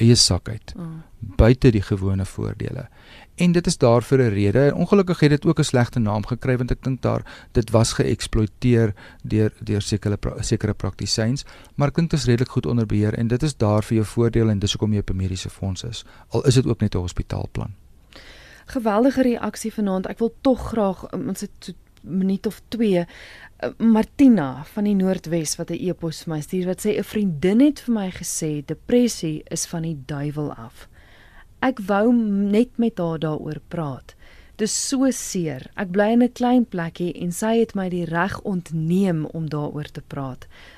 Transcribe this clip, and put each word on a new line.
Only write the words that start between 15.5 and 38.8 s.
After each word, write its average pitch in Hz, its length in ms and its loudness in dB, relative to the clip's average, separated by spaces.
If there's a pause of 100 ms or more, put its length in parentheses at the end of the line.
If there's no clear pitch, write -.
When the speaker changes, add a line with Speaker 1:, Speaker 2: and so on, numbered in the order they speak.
Speaker 1:
fonds 95 340 -6
is, 117 200 -10 (240)
al - 180 -2
is 127 80 6
dit 127 120 4
ook 120 140 0
net 104 140 0
'n 101 40 0
hospitaalplan. - 720 -6 (920)
Speaker 2:
Geweldige 247 560 2
reaksie 226 500 -2
vanaand. 190 340 -2
Ek 196 120 -10
wil 233 220 -2
tog 254 300 2
graag, 202 420 -2
um, 185 160 -6
ons 185 120 -6
het 202 100 -10 (100)
so - 120 -14
'n - 460 -10
minuut 190 280 0
of - 220 -8
twee. 214 300 2 (640)
Uh, - 140 -4
Martina 214 880 4
van 208 200 -6
die 208 100 2
Noordwes 175 640 -2
wat 170 140 -8
'n 170 180 -6
e-pos 156 340 -6
vir 165 120 -8
my 151 60 -4
stuur 180 260 -4
wat 180 200 -4
sê, 214 120 0
"'n 202 60 -2
Vriendin 190 560 0
het 285 200 4
vir 240 140 -4
my 190 160 -4
gesê 151 560 -6
depressie 180 840 0
is - 160 -6
van 170 160 -6
die 160 240 -6
duiwel 147 480 -6
af. - 340 -18 (720)
Ek 262 260 -2
wou 208 260 4
m-, 202 380 2
net 233 180 2 (100)
met 233 200 0
haar 165 200 -2
daaroor 151 500 -6
praat. - 460 -8 (420)
Dis - 320 -4
so 262 220 2
seer. 160 640 -6
Ek 185 140 -6
bly 202 220 2
in 240 100 6
'n 247 100 2
klein 247 340 2
plekkie 175 460 -6 (100)
en 175 100 -4
sy 226 260 0
het 226 160 2
my 190 140 -4
die 175 160 -4
reg 170 360 -2
ontneem 170 880 -2